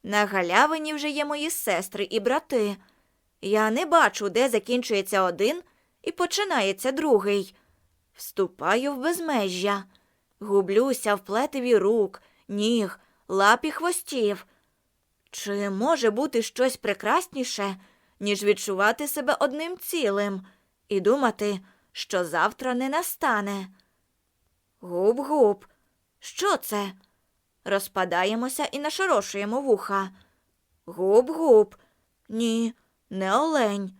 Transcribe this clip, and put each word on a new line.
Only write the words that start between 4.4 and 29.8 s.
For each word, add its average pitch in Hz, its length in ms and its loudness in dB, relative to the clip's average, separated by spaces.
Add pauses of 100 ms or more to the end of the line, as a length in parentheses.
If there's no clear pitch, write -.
закінчується 214 720 0
один 202 400 0 (400)
і - 100 -6
починається 311 800 -2
другий. 202 640 0 (580)
Вступаю 220 800 -2
в 262 40 -8
безмежжя. 208 880 -2 (560)
Гублюся 202 760 2
в 196 100 -12
плетиві 247 520 0
рук, 196 440 2 (260)
ніг, 208 520 -2 (280)
лап 202 380 4
і 302 60 -2
хвостів. 254 760 -4 (840)
Чи 202 380 -6
може 233 400 0
бути 240 320 0
щось 254 360 -2
прекрасніше, 214 1000 -4 (420)
ніж 202 240 -2
відчувати 208 640 0
себе 285 320 -2
одним 311 380 -2
цілим 202 680 -2 (420)
і 202 120 -2
думати, 208 600 0 (320)
що - 340 -4
завтра 202 480 -2
не 262 160 -4
настане? 208 800 -4 (1120)
Губ-губ. 214 840 2 (540)
Що - 380 -2
це? 202 340 -6 (760)
Розпадаємося 196 1000 -2
і - 140 -8
нашорошуємо 269 800 -2
вуха. 196 500 0 (760)